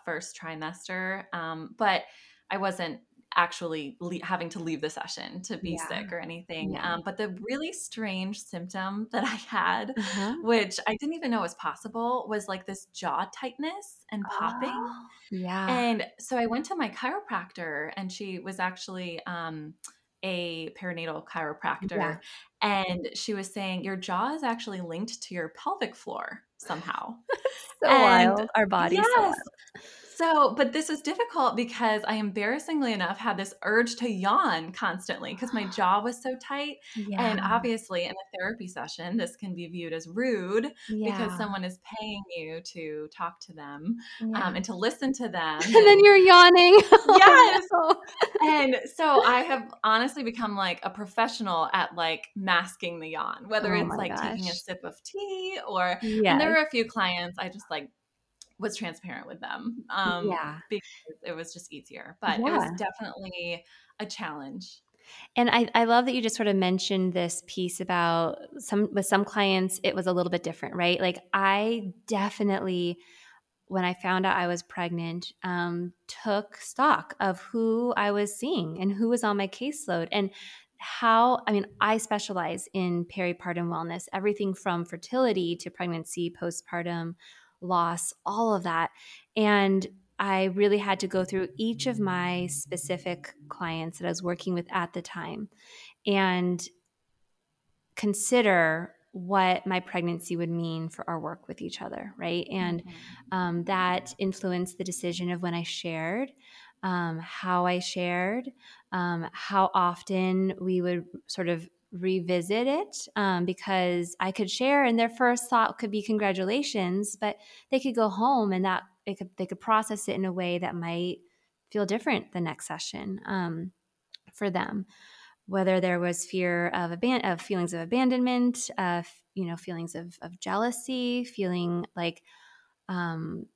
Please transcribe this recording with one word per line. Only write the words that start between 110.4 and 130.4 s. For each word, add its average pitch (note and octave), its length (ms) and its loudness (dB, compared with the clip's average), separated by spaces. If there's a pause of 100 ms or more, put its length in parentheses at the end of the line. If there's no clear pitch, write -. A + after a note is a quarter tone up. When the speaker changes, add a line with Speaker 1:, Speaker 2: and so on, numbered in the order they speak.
Speaker 2:
we F#3 220 0
would F3 220 -2 (240)
sort F3 200 -4
of E3+ 200 -4 (240)
revisit F#3 720 0
it, D#4 480 -4
um, F#3+ 300 0
because F3+ 760 -2
I F#3 140 -2
could F#3+ 180 -2
share C#4 340 2
and A#3 140 4
their A#3 100 4
first A#3+ 400 2
thought A3+ 300 2
could G#3+ 140 -4
be G#3 100 -2
congratulations, G3+ 1120 -2
but G#3 220 -4 (340)
they C4+ 80 2
could C4 160 -2
go A3 140 2
home G#3+ 440 2
and F#3 120 0
that F#3 180 0 (240)
they G3+ 80 -6
could, F3+ 220 -12
they F#3 100 -6
could F#3 140 -10
process A3 480 0
it - 80 -2
in F#3+ 80 -2
a F#3 80 -2
way F3 260 -2
that F3+ 160 -4
might E3+ 440 -4 (520)
feel G#3 160 -2
different A3 460 -4
the F3+ 80 -6
next E3 260 -6
session, - 600 -10
um, F3 440 -6 (640)
for G3+ 180 -4
them. F#3 360 -6 (600)
Whether F#3+ 320 2
there F3+ 220 0
was F3 240 -2
fear F3 440 0
of F3 220 -2
aban-, A3+ 400 0
of E3+ 100 -2
feelings F3 340 -4
of E3+ 80 -6
abandonment, B3 960 0
uh, F3 260 -2
f-, - 180 -20 (120)
you F#3+ 100 -4
know, E3+ 120 -6
feelings E3+ 380 -10
of, F3 280 -12
of F3 180 -16